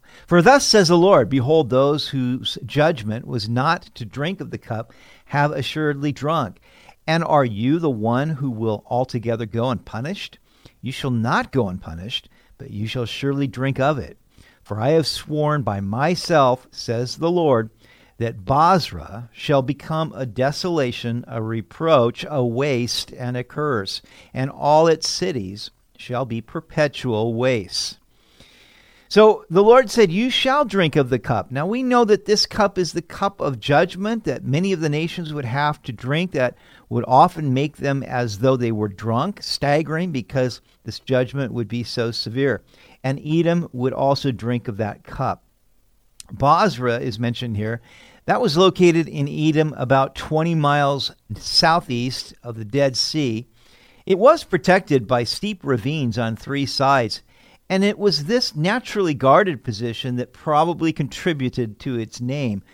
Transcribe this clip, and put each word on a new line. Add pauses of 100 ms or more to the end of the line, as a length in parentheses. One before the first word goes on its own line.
(280)
"For
thus
says
the
Lord,
behold,
those
whose
judgment
was
not
to
drink
of
the
cup (320)
have
assuredly
drunk. (480)
And
are
you
the
one
who
will
altogether
go
unpunished? (420)
You
shall
not
go
unpunished, (280)
but
you
shall
surely
drink
of
it. (460)
For
I
have
sworn
by
myself,
says
the
Lord, (480)
that
Bozrah
shall
become
a
desolation,
a
reproach,
a
waste,
and
a
curse, (320)
and
all
its
cities (260)
shall
be
perpetual
wastes." (1080)
So
the
Lord
said,
"You
shall
drink
of
the
cup."
Now
we
know
that
this
cup
is
the
cup
of
judgment
that
many
of
the
nations
would
have
to
drink,
that (320)
would
often
make
them
as
though
they
were
drunk,
staggering,
because (260)
this
judgment
would
be
so
severe. (400)
And
Edom
would
also
drink
of
that
cup. (880)
Bozrah
is
mentioned
here. (440)
That
was
located
in
Edom,
about
twenty
miles (240)
southeast (100)
of
the
Dead
Sea. (600)
It
was
protected
by
steep
ravines
on
three
sides, (460)
and
it
was
this
naturally
guarded
position
that
probably
contributed
to
its
name, (120)